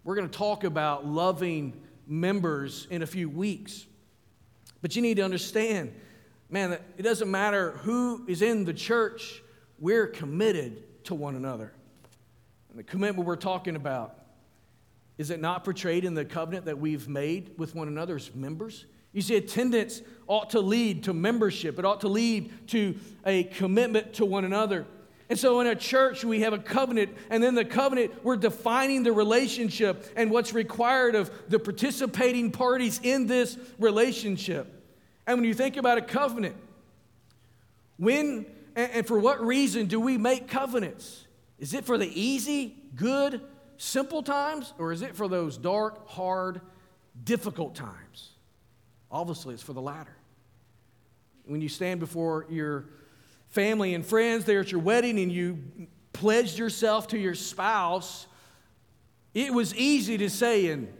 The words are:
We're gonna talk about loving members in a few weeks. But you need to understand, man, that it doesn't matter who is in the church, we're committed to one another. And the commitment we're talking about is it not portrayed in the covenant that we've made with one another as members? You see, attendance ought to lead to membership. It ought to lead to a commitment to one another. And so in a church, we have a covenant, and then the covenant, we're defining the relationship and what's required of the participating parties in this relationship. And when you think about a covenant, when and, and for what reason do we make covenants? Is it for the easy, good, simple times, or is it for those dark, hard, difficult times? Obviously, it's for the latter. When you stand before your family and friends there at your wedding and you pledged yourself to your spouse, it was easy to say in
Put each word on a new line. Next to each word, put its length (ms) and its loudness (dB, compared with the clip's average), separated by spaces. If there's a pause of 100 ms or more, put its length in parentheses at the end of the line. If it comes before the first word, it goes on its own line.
We're 120 -4
gonna 120 -2
talk 360 -2
about 420 0
loving 720 0 (260)
members 840 -2
in 120 -4
a 40 -4
few 240 -6
weeks. 560 -6 (960)
But 140 -4
you 40 2
need 180 4
to 40 2
understand, 720 0 (560)
man, 200 0
that 120 -4 (160)
it 40 -6
doesn't 280 0
matter 400 2 (140)
who 420 -2
is 160 0
in 220 2
the 100 -2
church, 680 -2 (380)
we're 300 2
committed 960 -2
to 100 -6
one 220 -6
another. 360 -8 (960)
And 100 -20
the 20 -16
commitment 440 -2
we're 100 0
talking 400 -4
about 420 -6 (1040)
is 80 -6
it 100 -6
not 220 -2
portrayed 420 0
in 100 -2
the 100 -2
covenant 400 -6
that 160 -6
we've 260 -4
made 500 -4
with 200 -8
one 100 -6
another 300 -6
as 180 -12
members? 520 -10 (260)
You 100 -2
see, 140 2
attendance 680 0 (240)
ought 240 0
to 80 2
lead 460 2
to 100 0
membership. 640 0
It 60 -2
ought 160 2
to 80 0
lead 420 2 (200)
to 260 2 (280)
a 200 4
commitment 680 2
to 100 2
one 200 0
another. 400 0 (460)
And 80 2
so 220 6
in 80 4
a 80 2
church, 480 2
we 160 2
have 120 2
a 60 -2
covenant, 580 0 (140)
and 100 2
then 140 4
the 100 4
covenant, 600 2
we're 100 2
defining 680 2
the 80 4
relationship 1040 2
and 120 2
what's 240 2
required 640 2
of 160 2 (180)
the 120 4
participating 880 0
parties 540 2
in 240 2
this 280 2 (220)
relationship. 880 2 (640)
And 100 4
when 60 4
you 100 4
think 220 0
about 220 4
a 40 0
covenant, 540 -2 (1400)
when 480 2 (300)
and, 160 0
and 160 0
for 140 4
what 200 4
reason 460 2
do 140 0
we 180 2
make 300 2
covenants? 800 -4 (320)
Is 140 -6
it 100 -6
for 120 2
the 140 0 (100)
easy, 540 0 (220)
good, 440 2 (380)
simple 440 -2
times, 560 -2
or 140 -4
is 100 -6
it 140 -10
for 100 -4
those 320 -2
dark, 500 -2
hard, 520 -4 (640)
difficult 500 -4
times? 560 -16 (800)
Obviously, 440 -6
it's 80 -16
for 100 -14
the 80 -8
latter. 340 -10 (1300)
When 140 -6
you 80 -4
stand 300 -4
before 500 -4
your 360 -4 (640)
family 460 0
and 120 -4
friends 380 2
there 160 4
at 100 -4
your 100 0
wedding 380 4
and 140 0
you 260 -2 (540)
pledged 460 2
yourself 500 2
to 100 -2
your 160 0
spouse, 920 -2 (1080)
it 180 0
was 220 2
easy 440 2
to 120 2
say 360 4
in 220 -4 (120)